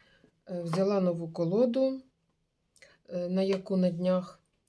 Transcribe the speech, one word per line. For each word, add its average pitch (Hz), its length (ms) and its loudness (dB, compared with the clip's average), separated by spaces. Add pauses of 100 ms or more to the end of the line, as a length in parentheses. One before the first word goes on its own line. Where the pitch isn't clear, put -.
(460)
Е, 175 160 -8
взяла 190 380 0
нову 170 280 0
колоду, 240 720 0 (1080)
е, 175 200 -6
на 190 140 0
яку 190 340 0
на 180 140 4
днях 180 500 -2 (280)